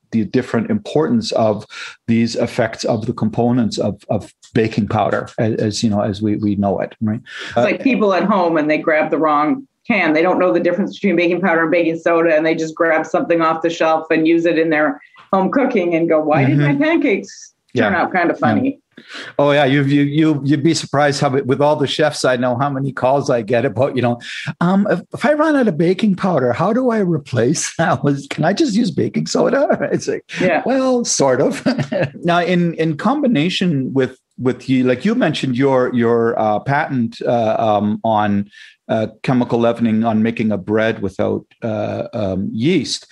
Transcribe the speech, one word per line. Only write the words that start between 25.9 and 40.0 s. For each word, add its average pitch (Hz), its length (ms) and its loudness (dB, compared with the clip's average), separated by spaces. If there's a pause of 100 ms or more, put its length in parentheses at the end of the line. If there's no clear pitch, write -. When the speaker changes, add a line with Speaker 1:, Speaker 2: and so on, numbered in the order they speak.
Speaker 1:
powder, 131 380 0
how 185 180 0
do 254 180 0
I 220 100 0
replace 147 760 -2
<laughs> - 20 -2
that? 165 240 0
Was, 143 280 -2
can 151 140 -4
I 190 100 2
just 262 200 0
use 226 160 0
baking 202 360 -2
soda? 254 360 0 (260)
<laughs> - 40 -4
It's - 160 -4
like, - 160 -6 (160)
Speaker 2:
Yeah. 175 240 2
Speaker 1:
well, 254 400 0
sort 135 380 2
of. 277 260 -2
<laughs> - 460 -2 (100)
Now, 175 160 2
in, 175 340 0
in 160 220 -2
combination 180 960 0
with, 127 260 0 (200)
with 120 300 -2
you, 131 160 2
like 123 200 0
you 220 100 2
mentioned 151 420 0
your, 131 380 2
your, 117 440 2
uh, 107 220 0
patent, 135 640 -2
uh, 117 360 0
um, 104 440 0
on, 104 480 0 (380)
uh, 110 200 -2 (140)
chemical 123 360 0
leavening 117 460 2